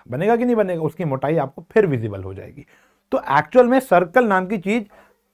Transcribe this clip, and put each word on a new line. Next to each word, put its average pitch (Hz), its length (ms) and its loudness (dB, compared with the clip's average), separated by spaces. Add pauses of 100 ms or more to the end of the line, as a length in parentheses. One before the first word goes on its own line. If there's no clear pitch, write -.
बनेगा 175 280 0
कि 233 100 -2
नहीं 247 100 0
बनेगा, 185 260 -2
उसकी 160 240 -6
मोटाई 143 320 -2
आपको 147 340 -6
फिर 220 140 4
विजिबल 110 380 -4
हो 95 100 -12
जाएगी। 101 320 -18 (460)
तो - 100 -2 (160)
एक्चुअल 240 300 4
में 254 120 2
सर्कल 185 480 2
नाम 185 200 0
की 214 100 -4
चीज 202 280 -4 (480)